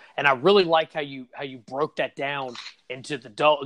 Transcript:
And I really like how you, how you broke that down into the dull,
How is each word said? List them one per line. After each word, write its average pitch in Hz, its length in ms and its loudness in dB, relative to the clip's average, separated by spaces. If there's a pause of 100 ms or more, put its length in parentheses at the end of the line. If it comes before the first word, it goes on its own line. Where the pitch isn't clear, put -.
(180)
And 139 100 2
I 139 60 6
really 185 300 4
like 160 280 2
how 160 100 -6
you, 135 320 -12
how 143 100 -12
you 131 160 -12
broke 139 380 -6
that 139 180 -6
down 139 400 -6 (340)
into 131 300 -10
the 120 100 -20
dull, 147 360 4